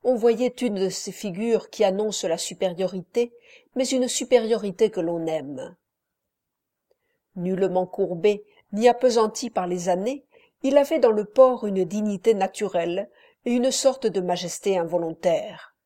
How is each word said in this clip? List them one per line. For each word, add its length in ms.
on 120
voyait 320
une 280
de 140
ces 220
figures 580
qui 140
annoncent 440
la 100
supériorité, 960
mais 120
une 200
supériorité 840
que 80
l'on 260
aime. 500
Nullement 520
courbé, 580
ni 160
appesanti 600
par 180
les 220
années, 360
il 160
avait 220
dans 120
le 140
port 400
une 180
dignité 500
naturelle 760
et 60
une 200
sorte 360
de 140
majesté 560
involontaire. 1000